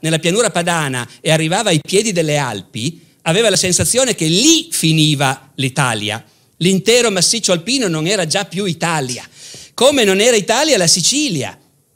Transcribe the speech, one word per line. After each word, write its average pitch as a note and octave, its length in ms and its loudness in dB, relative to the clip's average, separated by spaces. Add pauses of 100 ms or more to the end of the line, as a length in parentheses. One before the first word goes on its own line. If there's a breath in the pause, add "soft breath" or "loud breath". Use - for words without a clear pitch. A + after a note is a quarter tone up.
nella D#3+ 180 0
pianura G#3 320 2
padana D#3 580 -2 (120)
e E3 100 -2
arrivava E3 400 0
ai D#3+ 100 2
piedi G#3+ 320 0
delle D#3+ 240 0
Alpi, A#2+ 720 -6 (160 loud breath)
aveva G3+ 280 2
la F#3 60 0
sensazione F#3+ 580 0
che E3 120 -2
lì C4+ 440 2
finiva D3+ 840 0
l'Italia. A#2 640 -2 (360 soft breath)
L'intero G#3+ 520 2
massiccio F#3+ 420 0
alpino A3 360 -2
non D#3 180 -2
era F#3+ 200 -2
già F#3 180 -2
più G3 200 -6
Italia, D3+ 600 -4 (480 loud breath)
come C4 300 4
non G3 160 2
era A#3 160 4
Italia A#3+ 400 2
la F3+ 100 2
Sicilia, E3+ 720 -2 (400)